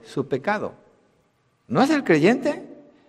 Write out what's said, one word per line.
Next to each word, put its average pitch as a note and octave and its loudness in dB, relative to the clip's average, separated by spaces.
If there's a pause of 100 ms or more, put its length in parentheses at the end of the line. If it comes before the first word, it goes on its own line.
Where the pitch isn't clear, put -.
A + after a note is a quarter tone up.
su C#3 -8
pecado? D3 -4 (960)
¿No D3+ 0
es C#4+ 2
el C#4+ 0
creyente? A3 2 (420)